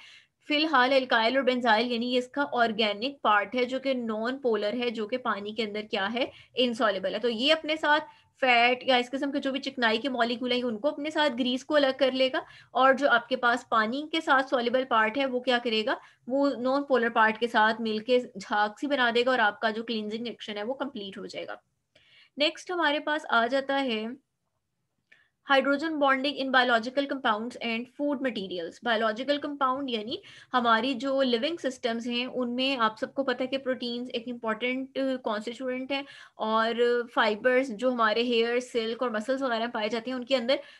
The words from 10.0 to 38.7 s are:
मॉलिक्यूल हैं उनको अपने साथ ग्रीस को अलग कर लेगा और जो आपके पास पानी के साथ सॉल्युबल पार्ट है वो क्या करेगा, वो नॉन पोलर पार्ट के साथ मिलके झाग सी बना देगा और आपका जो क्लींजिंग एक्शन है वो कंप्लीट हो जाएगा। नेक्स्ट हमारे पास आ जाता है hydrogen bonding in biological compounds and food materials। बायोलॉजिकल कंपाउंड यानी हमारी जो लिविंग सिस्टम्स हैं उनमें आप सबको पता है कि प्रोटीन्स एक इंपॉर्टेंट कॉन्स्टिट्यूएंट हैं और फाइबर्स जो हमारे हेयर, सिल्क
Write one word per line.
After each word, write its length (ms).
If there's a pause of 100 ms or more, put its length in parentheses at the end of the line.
मॉलिक्यूल 420
हैं 120
उनको 260
अपने 220
साथ 200
ग्रीस 320
को 120
अलग 240
कर 140
लेगा 280 (320)
और 220
जो 140
आपके 280
पास 340
पानी 300 (100)
के 100
साथ 240
सॉल्युबल 460
पार्ट 260
है 80
वो 140
क्या 200
करेगा, 400 (280)
वो 200 (120)
नॉन 240
पोलर 280
पार्ट 260
के 120
साथ 320
मिलके 380 (180)
झाग 420
सी 80
बना 240
देगा 200
और 100
आपका 300
जो 120
क्लींजिंग 440
एक्शन 300
है 60
वो 120
कंप्लीट 420
हो 100
जाएगा। 340 (760)
नेक्स्ट 340
हमारे 300
पास 260
आ 200
जाता 300
है 240 (1500)
hydrogen 520
bonding 380
in 140
biological 560
compounds 480 (120)
and 240
food 300
materials। 640
बायोलॉजिकल 540
कंपाउंड 520
यानी 320 (320)
हमारी 420
जो 260
लिविंग 380
सिस्टम्स 480
हैं 180 (100)
उनमें 440
आप 180
सबको 260
पता 200
है 40
कि 120
प्रोटीन्स 520
एक 160
इंपॉर्टेंट 720 (240)
कॉन्स्टिट्यूएंट 680
हैं 140 (340)
और 760
फाइबर्स 580
जो 180
हमारे 320
हेयर, 380
सिल्क 400